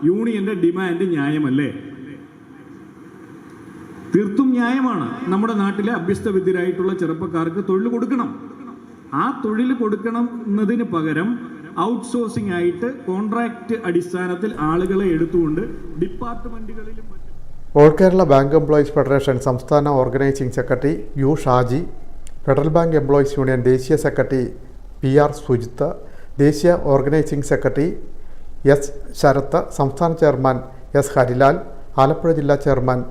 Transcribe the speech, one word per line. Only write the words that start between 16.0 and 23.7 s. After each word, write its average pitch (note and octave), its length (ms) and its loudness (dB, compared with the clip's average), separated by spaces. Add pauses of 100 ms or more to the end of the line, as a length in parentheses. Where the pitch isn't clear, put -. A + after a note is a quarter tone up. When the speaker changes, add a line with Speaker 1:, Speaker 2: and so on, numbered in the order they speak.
Speaker 1:
ഡിപ്പാർട്ട്മെന്റുകളിലും A3 1080 -8
മറ്റും - 220 -8 (480)
Speaker 2:
All D3+ 180 12
Kerala F#3+ 360 6
Bank C#3 160 6 (100)
Employees D3 360 4
Federation C3+ 420 2
സംസ്ഥാന C#3+ 500 0
ഓർഗനൈസിംഗ് C3+ 640 0
സെക്രട്ടറി C3+ 520 0 (120)
യു C#3 280 2
ഷാജി, B2+ 400 2 (600)
ഫെഡറൽ C#3+ 240 2
ബാങ്ക് E3 280 4
എംപ്ലോയീസ് C#3 420 2
യൂണിയൻ C3 240 2
ദേശീയ B2+ 340 4